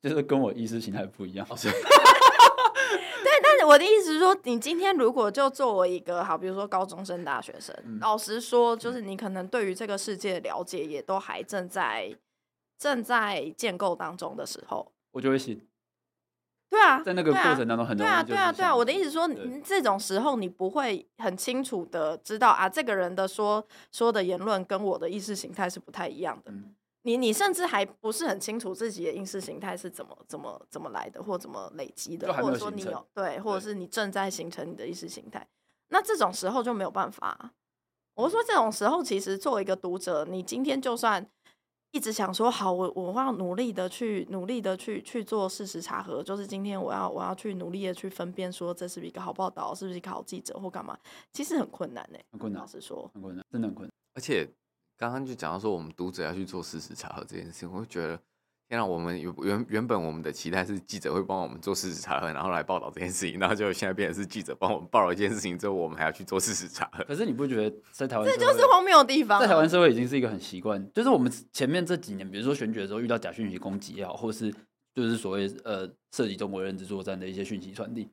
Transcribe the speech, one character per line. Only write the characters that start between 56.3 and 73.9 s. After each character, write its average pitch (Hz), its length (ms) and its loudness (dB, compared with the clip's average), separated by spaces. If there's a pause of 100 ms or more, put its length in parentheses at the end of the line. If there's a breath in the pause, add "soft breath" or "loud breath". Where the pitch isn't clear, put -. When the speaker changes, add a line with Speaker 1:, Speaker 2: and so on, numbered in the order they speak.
Speaker 2:
去 95 100 -6
做 90 200 -8
事 82 180 -10
实 - 140 -16
查 - 160 -14
核 - 120 -12
这 - 140 -14
件 87 80 -10
事 82 80 -16
情， 87 180 -14
我 92 100 -10
会 113 40 -8
觉 101 160 -8
得， 82 180 -4 (480)
天 117 140 -4
啊， 113 40 0
我 90 120 -2
们 85 240 -4
原-， 85 220 -8
原-， 101 260 0
原 107 180 -2
本 110 160 0
我 80 80 -4
们 80 120 -8
的 76 100 -4
期 - 180 -8
待 92 140 0
是 98 160 -6
记 - 180 -12
者 69 140 -4
会 92 100 0
帮 95 200 -4
我 82 40 -4
们 67 140 -12
做 98 140 -2
事 92 180 -4
实 78 80 -10
查 - 180 -2
核， 80 140 -4
然 71 100 -6
后 92 60 -4
来 85 140 0
报 90 160 -2
道 - 120 -8
这 - 80 -14
件 90 120 -4
事 92 200 -4
情， - 80 -8
然 95 80 2
后 95 80 4
结 104 80 -2
果 104 80 2
现 92 160 -2
在 95 60 -2
变 95 180 -2
成 87 80 -6
是 98 80 -4
记 101 160 -8
者 71 120 -8
帮 95 180 0
我 90 60 -2
们 85 120 -12
报 107 160 6
了 90 60 2
一 87 60 0
件 101 100 2
事 110 100 -2
情 90 200 -4
之 104 80 -6
后， 98 80 0
我 87 120 0
们 78 120 -6
还 80 60 0
要 78 60 2
去 90 140 -10
做 95 160 0
事 101 140 -2
实 90 120 -6
查 - 280 -6
核。 - 100 -6
Speaker 1:
可 143 100 -8
是 208 120 -2
你 160 80 -2
不 135 120 -2
觉 131 100 -2 (120)
得 104 80 -8 (160)
在 135 160 -6
台 127 80 -2
湾 107 80 0
社 539 80 2
会 508 60 0
Speaker 3:
这 494 80 4
就 523 120 6
是 508 100 8
荒 370 140 10
谬 370 140 8
的 285 80 12
地 269 180 2
方 208 160 4
啊。 - 40 6
Speaker 1:
在 240 40 6
台 196 80 8
湾 160 140 8
社 175 100 4
会 165 140 8
已 - 20 4
经 123 140 0
是 139 80 -2
一 135 60 2
个 117 80 0
很 98 100 -6
习 92 220 -12
惯， 101 200 -2 (120)
就 220 80 2
是 262 80 6
我 220 80 6
们 123 120 4 (220)
前 131 160 0
面 175 160 0
这 170 100 0
几 160 200 -8
年， 95 160 -10
比 98 80 -6
如 107 40 -4
说 135 120 2
选 113 180 -2
举 110 80 -4
的 95 60 -4
时 101 80 -6
候 113 60 -4
遇 123 60 -4
到 117 120 2
假 104 120 -6
讯 101 200 -6
息 90 80 -8
攻 95 200 -6
击 - 140 -12